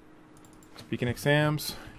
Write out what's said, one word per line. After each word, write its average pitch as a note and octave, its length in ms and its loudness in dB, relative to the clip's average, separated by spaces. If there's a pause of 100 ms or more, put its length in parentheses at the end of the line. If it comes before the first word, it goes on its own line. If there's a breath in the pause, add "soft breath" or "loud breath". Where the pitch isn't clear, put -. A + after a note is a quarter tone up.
(800)
Speaking - 300 -4
Exams. D3+ 680 2 (200 loud breath)